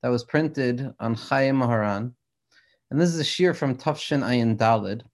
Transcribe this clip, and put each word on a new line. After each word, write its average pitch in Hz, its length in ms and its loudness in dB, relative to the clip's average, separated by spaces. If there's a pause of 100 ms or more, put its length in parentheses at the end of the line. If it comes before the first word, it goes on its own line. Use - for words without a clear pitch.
that 127 80 -2
was 120 160 0
printed 139 720 -2
on 117 160 -2
Chayei 135 400 0
Moharan. 117 560 0 (800)
And 139 80 0
this 175 80 4
is 165 140 -2
a - 20 -2
shir 175 300 2
from 135 240 -2
Tafshin 147 440 -2
Ayin 113 360 2
Dalid 110 460 0 (100)